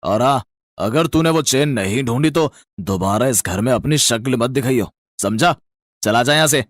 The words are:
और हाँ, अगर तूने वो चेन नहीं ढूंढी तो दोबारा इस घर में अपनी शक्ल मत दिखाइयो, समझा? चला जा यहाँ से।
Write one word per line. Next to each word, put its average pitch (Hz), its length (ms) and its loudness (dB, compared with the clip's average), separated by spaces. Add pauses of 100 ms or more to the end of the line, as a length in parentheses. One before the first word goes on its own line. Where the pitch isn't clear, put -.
और 104 200 0
हाँ, 131 200 0 (360)
अगर 123 280 0
तूने 165 240 2
वो 160 120 2
चेन 139 260 0
नहीं 110 340 -2
ढूंढी 131 280 0
तो 151 220 0 (280)
दोबारा 98 460 0
इस 123 180 0
घर 95 160 -4
में 123 120 0
अपनी 143 260 0
शक्ल 123 380 0
मत 117 140 0
दिखाइयो, 127 400 0 (280)
समझा? 113 360 0 (480)
चला 113 200 2
जा 139 120 2
यहाँ 156 120 4
से। 143 240 2